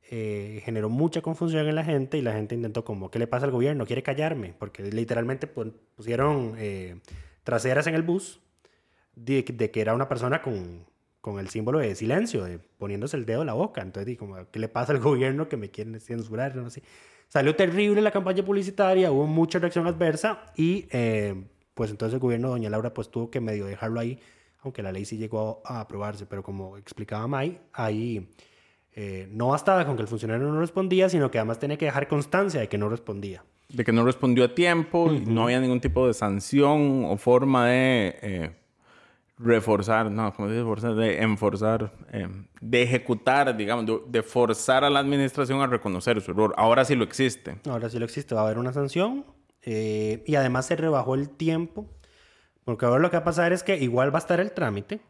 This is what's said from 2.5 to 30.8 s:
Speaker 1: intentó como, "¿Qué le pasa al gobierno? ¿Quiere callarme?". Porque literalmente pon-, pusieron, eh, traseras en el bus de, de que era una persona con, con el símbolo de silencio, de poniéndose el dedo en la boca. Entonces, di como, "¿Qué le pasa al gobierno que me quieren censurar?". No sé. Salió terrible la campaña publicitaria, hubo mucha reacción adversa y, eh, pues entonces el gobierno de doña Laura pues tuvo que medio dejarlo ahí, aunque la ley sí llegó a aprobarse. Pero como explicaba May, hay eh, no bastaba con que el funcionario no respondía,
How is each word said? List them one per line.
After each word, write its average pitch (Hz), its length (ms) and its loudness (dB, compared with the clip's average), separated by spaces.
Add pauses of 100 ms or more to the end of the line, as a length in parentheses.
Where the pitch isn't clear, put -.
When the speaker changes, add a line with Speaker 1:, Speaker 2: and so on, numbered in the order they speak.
Speaker 1:
intentó 117 300 -4
como, 95 260 -8
"¿Qué - 80 -6
le 117 80 0
pasa 123 200 0
al 139 40 0
gobierno? 127 360 0
¿Quiere 123 160 -4
callarme?". 139 560 -4
Porque 101 240 -12
literalmente 117 640 -4
pon-, 113 280 -10 (220)
pusieron, 120 640 -2
eh, 95 420 -8 (440)
traseras 127 420 0
en 160 80 -2
el 160 80 2
bus 175 380 -4 (760)
de, 123 260 0
de 113 280 -2
que 110 100 -2
era 110 140 2
una 135 140 -2
persona 127 340 -2
con, 87 420 -8 (380)
con 101 180 -8
el 95 80 -8
símbolo 117 300 -2
de 113 160 -2
silencio, 139 500 -2
de 87 140 -10
poniéndose 101 580 -8
el 123 80 -6
dedo 113 160 -2
en 160 60 -2
la 113 80 -4
boca. - 260 -4
Entonces, 98 260 -10
di 123 100 -8
como, 98 200 -14 (140)
"¿Qué - 80 -10
le 110 100 -4
pasa 123 240 -2
al 139 80 2
gobierno 135 480 2
que 147 80 -6
me 101 140 -10
quieren 110 280 -10
censurar?". 117 580 -8
No 120 120 -10
sé. 131 140 -18 (460)
Salió 147 280 2
terrible 202 460 4
la 214 80 4
campaña 190 340 0
publicitaria, 190 680 4
hubo 143 160 4
mucha 160 320 2
reacción 170 280 0
adversa 170 720 -2
y, 175 320 2
eh, 110 440 0 (380)
pues 110 180 -4
entonces 110 220 -4
el 131 80 -2
gobierno 120 280 0
de 127 40 -2
doña 113 160 -4
Laura 110 240 -4
pues - 180 -8
tuvo 117 200 -6
que 127 100 -4
medio 107 240 -4
dejarlo 113 340 -6
ahí, 120 200 -6 (440)
aunque 127 200 -10
la 95 100 -6
ley 98 140 -8
sí 113 100 -10
llegó 110 480 -6
a 120 160 -8
aprobarse. 101 460 -10
Pero 98 160 -10
como 98 340 -12
explicaba 107 500 -10
May, 143 320 -4 (140)
hay 110 560 -4 (680)
eh, 95 360 -10
no 113 180 0
bastaba 165 380 4
con 139 100 -2
que 113 60 -4
el 107 60 -4
funcionario 113 380 -2
no 151 140 0
respondía, 185 480 2